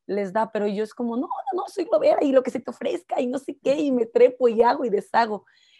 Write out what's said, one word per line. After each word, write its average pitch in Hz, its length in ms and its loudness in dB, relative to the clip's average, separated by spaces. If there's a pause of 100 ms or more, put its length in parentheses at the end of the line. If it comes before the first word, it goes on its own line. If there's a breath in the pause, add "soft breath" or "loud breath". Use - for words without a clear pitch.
les 196 280 -4
da, 220 180 -2
pero 208 160 -2
yo 214 160 -4
es 214 100 -10
como, 233 240 -6
"No, 262 100 -2
no, 784 360 -6
no, - 40 -
soy 381 180 -6
Globera 440 380 2
y 285 80 2
lo 262 120 4
que 262 80 -6
se 262 80 -6
te - 120 -10
ofrezca - 500 -6
y 254 60 -2
no 262 120 -4
sé - 240 -12
qué, 269 140 2
y 294 140 0
me 240 140 0
trepo 247 440 4
y 220 120 4
hago 269 240 2
y 233 40 -4
deshago". 202 560 -2 (340 soft breath)